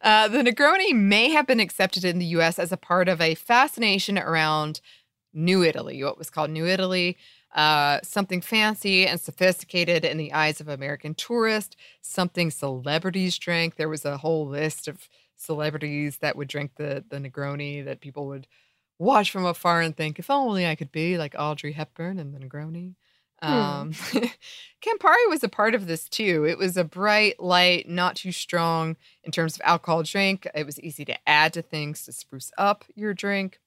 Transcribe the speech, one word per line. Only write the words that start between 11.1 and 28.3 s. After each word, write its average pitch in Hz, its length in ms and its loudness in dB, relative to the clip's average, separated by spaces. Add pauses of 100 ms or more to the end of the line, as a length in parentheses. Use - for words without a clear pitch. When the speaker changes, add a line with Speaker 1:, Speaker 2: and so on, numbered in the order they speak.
Speaker 1:
tourists, 220 640 -2 (260)
something 175 480 -2
celebrities 160 880 -2
drank. 165 380 -2
There 156 120 -2
was 156 160 -6
a 143 140 -4
whole 156 280 0
list 147 420 -4
of - 200 -16 (280)
celebrities 147 800 -4
that 147 160 -2
would 139 140 -8
drink 147 280 -8
the, 143 320 -6
the 143 100 -10
Negroni 143 680 -8
that 135 160 -10
people 143 260 -12
would 139 220 -12 (520)
watch 208 300 4
from 185 160 -2
afar 170 340 2
and 165 160 -2
think, 156 220 -4
"If 175 100 -12
only 233 380 2
I 165 80 0
could 151 160 -10
be 170 280 -2
like 151 200 -6
Audrey 147 320 -4
Hepburn 165 480 -8
and 143 160 -10
the 135 60 -14
Negroni." 160 560 -12 (440)
Speaker 2:
Hmm. 160 80 -4
Speaker 1:
Um, 143 440 0
<laughs> - 880 -6
Campari 427 460 4
was 311 160 0
a 208 40 0
part 214 280 2
of 196 100 -2
this 165 220 -6
too. 175 360 0
It 160 140 0
was 180 180 0
a 185 60 0
bright, 208 560 2
light, 180 500 4
not 180 280 0
too 180 160 -8